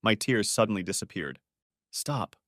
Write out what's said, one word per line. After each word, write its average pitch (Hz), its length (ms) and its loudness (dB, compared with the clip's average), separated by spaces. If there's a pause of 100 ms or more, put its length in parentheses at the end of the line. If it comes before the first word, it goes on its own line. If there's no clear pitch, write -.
My 113 120 4
tears 110 360 2
suddenly 107 320 2
disappeared. 90 560 -6 (520)
Stop - 460 -6 (120)